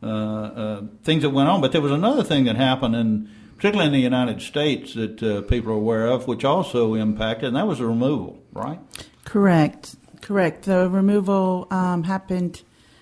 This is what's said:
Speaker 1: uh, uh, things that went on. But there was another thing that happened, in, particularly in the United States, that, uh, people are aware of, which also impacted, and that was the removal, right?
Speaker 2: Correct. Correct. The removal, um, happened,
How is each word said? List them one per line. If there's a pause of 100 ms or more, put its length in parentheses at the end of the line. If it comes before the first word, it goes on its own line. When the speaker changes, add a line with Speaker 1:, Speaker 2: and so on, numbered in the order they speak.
Speaker 1:
uh,
uh, (200)
things
that
went
on.
But
there
was
another
thing
that
happened,
in, (260)
particularly
in
the
United
States,
that,
uh,
people
are
aware
of,
which
also
impacted,
and
that
was
the
removal, (100)
right? (440)
Speaker 2:
Correct. (260)
Correct.
The
removal,
um,
happened, (400)